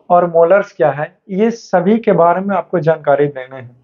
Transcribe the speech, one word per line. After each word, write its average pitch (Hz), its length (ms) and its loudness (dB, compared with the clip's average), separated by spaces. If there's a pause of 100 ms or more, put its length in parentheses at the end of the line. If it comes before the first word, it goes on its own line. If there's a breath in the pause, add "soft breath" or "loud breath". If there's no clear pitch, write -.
(100)
और 175 200 4
molars 170 420 2
क्या 156 180 0
है, 151 260 -8 (120)
ये 208 220 -2
सभी 208 480 -2
के 220 140 0
बारे 170 280 2
में 196 160 -4
आपको 175 220 -6
जानकारी 147 480 0
देने 131 300 -12
हैं। 123 280 -20